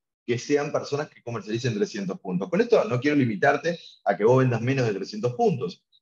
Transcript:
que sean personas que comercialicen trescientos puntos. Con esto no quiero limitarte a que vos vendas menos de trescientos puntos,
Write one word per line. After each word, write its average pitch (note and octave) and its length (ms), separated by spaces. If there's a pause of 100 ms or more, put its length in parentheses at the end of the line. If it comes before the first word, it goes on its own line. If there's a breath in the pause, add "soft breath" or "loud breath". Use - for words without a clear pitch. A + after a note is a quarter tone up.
(260)
que A#2+ 120
sean C#3+ 340
personas C#3+ 380
que - 120
comercialicen A#2 520
trescientos G2 460
puntos. F#2 280
Con F3 120
esto A3 240
no A#2+ 160
quiero D3 160
limitarte C3+ 640 (260 loud breath)
a G2 120
que G2+ 80
vos B2 140
vendas A#2+ 240
menos B2+ 240
de G#2+ 80
trescientos G#2+ 400
puntos, C3 500 (160)